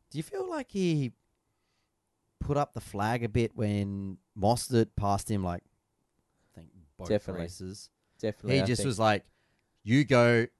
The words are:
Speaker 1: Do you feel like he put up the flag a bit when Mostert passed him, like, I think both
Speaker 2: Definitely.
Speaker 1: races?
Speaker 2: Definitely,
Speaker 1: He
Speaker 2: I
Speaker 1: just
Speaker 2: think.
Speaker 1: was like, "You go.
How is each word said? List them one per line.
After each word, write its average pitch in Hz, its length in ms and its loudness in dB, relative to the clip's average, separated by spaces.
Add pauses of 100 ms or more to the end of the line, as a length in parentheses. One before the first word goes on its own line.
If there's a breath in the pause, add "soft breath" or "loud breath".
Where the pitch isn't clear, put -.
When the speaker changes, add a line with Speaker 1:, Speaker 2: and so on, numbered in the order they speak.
Speaker 1:
Do 135 80 -10
you 160 60 -6
feel 381 260 -8
like 302 220 -6
he 160 420 0 (1300)
put 143 180 -4
up - 160 -4
the 117 80 -10
flag 113 420 -4
a 113 60 -4
bit 113 260 0
when 98 640 -4 (200)
Mostert 113 580 2
passed 101 340 -2
him, 101 140 -2
like, 87 200 -6 (920)
I - 60 -20
think - 100 -20 (280)
both 92 120 -10
Speaker 2:
Definitely. 98 340 -2
Speaker 1:
races? 92 460 -12 (300)
Speaker 2:
Definitely, 110 380 -2
Speaker 1:
He - 40 4
Speaker 2:
I - 40 2
Speaker 1:
just 120 160 0
Speaker 2:
think. 139 60 -2
Speaker 1:
was 107 120 -2
like, 107 260 2 (580)
"You 127 200 4
go. 120 440 6 (120)